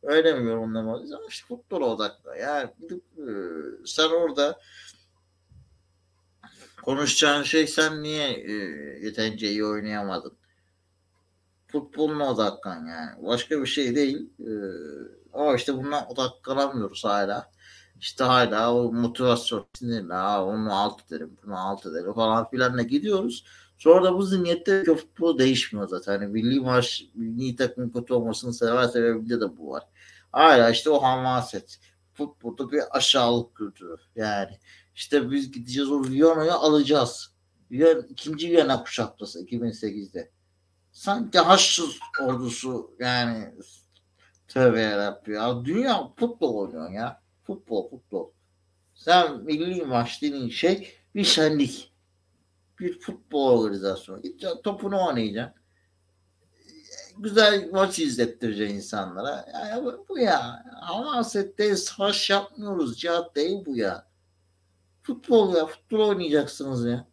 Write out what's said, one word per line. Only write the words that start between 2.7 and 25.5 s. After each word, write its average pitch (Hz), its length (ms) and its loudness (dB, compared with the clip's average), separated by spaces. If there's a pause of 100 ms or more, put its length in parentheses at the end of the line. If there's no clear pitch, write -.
gidip, 175 220 -14 (140)
e, 135 140 -10 (540)
sen 160 240 2
orada 147 500 0 (2250)
konuşacağın 143 600 2
şey 156 240 2
sen 156 360 0
niye, 151 280 -4
e, 104 220 -8 (520)
yeterince 110 440 -4
iyi 107 160 -2
oynayamadın? 104 720 -6 (1300)
Futboluna 147 640 -2
odaklan 98 540 -4
yani. 82 420 -12
Başka 120 340 -2
bir 131 40 -2
şey 127 300 -2
değil. 143 340 0 (100)
E, 110 120 -10 (840)
ama 143 220 2
işte 131 220 -2
buna 143 300 -4
odaklanamıyoruz 131 1000 -4
hala. 101 460 -2 (480)
İşte - 240 -4
hala 120 520 4
o 120 180 2
motivasyon, 120 800 0
sinirle, 110 400 -8
"Aa, 95 320 0
onu 107 280 -2
alt 101 380 -2
edelim, 80 320 -12
bunu 95 240 -8
alt 98 180 -6
edelim." 87 280 -6
falan 110 360 2
filanla 127 320 0
gidiyoruz. 147 640 -2 (320)
Sonra 180 260 8
da 180 100 4
bu 196 100 0
zihniyette 185 600 2
futbol 165 540 0
değişmiyor 123 500 2